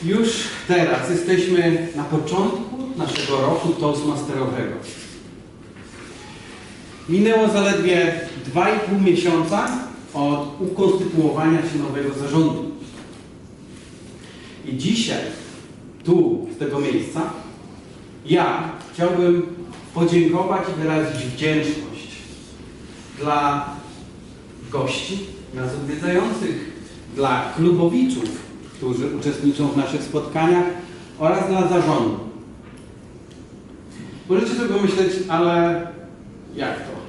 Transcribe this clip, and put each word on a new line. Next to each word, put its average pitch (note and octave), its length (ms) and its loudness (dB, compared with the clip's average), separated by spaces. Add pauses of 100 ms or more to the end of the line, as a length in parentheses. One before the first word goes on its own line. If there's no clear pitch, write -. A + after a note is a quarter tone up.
Już A3+ 240 4 (400)
teraz F3 420 4
jesteśmy F3 840 4
na D3 80 -2
początku F3+ 720 0 (200)
naszego C#3 440 0
roku E3 280 2
toastmasterowego. C#3+ 1080 0 (2250)
Minęło G#3+ 400 6
zaledwie F3 720 4 (260)
dwa F3+ 280 2
i G#3+ 40 0
pół F#3+ 220 0
miesiąca F3 680 4 (460)
od C#3+ 460 0
ukonstytuowania E3 1000 4
się D3+ 200 0
nowego C3+ 360 -2
zarządu. C#3 560 2 (2000)
I B2+ 100 -6
dzisiaj, - 460 0 (800)
tu, - 420 4 (100)
z - 20 -14
tego C#3+ 220 -2
miejsca, C#3+ 400 -2 (1040)
ja E3 460 2 (200)
chciałbym F3 680 4 (360)
podziękować E3+ 720 4
i D#3+ 120 -4
wyrazić D#3 440 0
wdzięczność - 840 -2 (1120)
dla C#3+ 500 0 (1000)
gości, - 480 -4 (360)
nas B2+ 200 -4
odwiedzających, F3+ 1000 -2 (440)
dla C3 400 0
klubowiczów, F3 680 4 (500)
którzy C3 420 -2
uczestniczą C#3+ 520 2
w - 80 0
naszych C#3 260 0
spotkaniach E3 640 2 (540)
oraz F3 300 4
dla F#3 200 4
zarządu. D3 500 4 (2000)
Możecie A3 260 2
sobie A#3 140 0
pomyśleć, F#3+ 420 4 (180)
ale E3+ 580 4 (720)
jak - 200 -4
to? - 160 -10 (160)